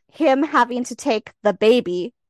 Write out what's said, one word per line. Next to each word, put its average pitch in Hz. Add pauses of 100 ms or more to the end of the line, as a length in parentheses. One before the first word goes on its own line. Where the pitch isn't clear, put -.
(100)
him 277
having 247
to 240
take 226 (140)
the 208
baby 185 (160)